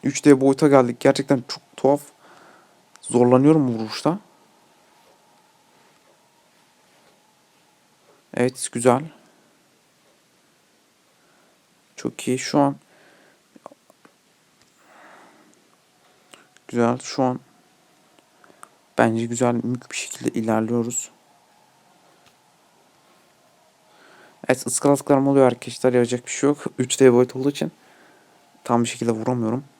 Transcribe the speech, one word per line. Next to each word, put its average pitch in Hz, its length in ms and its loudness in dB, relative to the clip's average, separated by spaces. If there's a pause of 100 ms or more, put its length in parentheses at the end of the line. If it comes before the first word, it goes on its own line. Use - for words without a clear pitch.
Üç 143 220 -4
D 139 160 8
boyuta 135 260 2
geldik. 123 320 4
Gerçekten 135 480 0
çok - 140 -14 (160)
tuhaf. 143 240 2 (1000)
Zorlanıyorum 131 680 4
vuruşta. 113 520 -4 (4000)
Evet, 127 380 -4
güzel. 123 320 0 (3000)
Çok - 320 -10
iyi. 127 120 -2
Şu - 200 -2
an 143 160 0 (4000)
güzel. 120 300 0
Şu - 260 -6
an 127 160 -2 (1600)
bence 113 280 0
güzel, 120 280 -2
mük 123 380 -6
bir - 40 -14
şekilde - 440 -8
ilerliyoruz. 113 720 -4 (3500)
Evet, 131 200 0
ıskalatıklarım 139 600 0
oluyor 139 200 4
arkadaşlar. 123 460 -2
Yapacak 123 320 -2
bir - 60 -14
şey - 180 -2
yok. 147 140 -4 (160)
Üç 127 200 -4
D 131 140 8
boyut 123 220 2
olduğu 131 140 -2
için 160 220 -6 (920)
tam 120 200 0
bir 113 60 -4
şekilde 117 220 -6
vuramıyorum. 117 520 -4 (160)